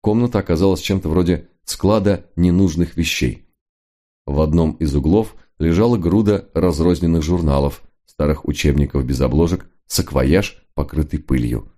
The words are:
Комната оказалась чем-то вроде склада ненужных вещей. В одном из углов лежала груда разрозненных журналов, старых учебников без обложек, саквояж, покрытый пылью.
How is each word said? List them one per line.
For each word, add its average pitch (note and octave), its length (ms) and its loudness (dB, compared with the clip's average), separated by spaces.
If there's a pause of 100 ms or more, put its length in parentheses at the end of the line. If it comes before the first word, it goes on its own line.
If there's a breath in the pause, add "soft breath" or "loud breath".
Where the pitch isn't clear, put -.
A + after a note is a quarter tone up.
Комната A#2 360 0
оказалась F#2 440 0
чем-то F#2+ 260 -2
вроде E2+ 400 0 (160)
склада G2+ 640 0 (100)
ненужных F2 580 2
вещей. - 540 -4 (760)
В C#2+ 160 0
одном D#2 300 0
из D2 220 -4
углов D#2+ 400 0 (240 soft breath)
лежала G2 380 2
груда G2 560 0
разрозненных E2 720 0
журналов, D2 600 0 (220)
старых D2+ 400 -4
учебников C#2 640 0
без C2 160 -2
обложек, D#2+ 480 0 (160)
саквояж, C#2 760 0 (120)
покрытый - 440 -4
пылью. A#1+ 600 -4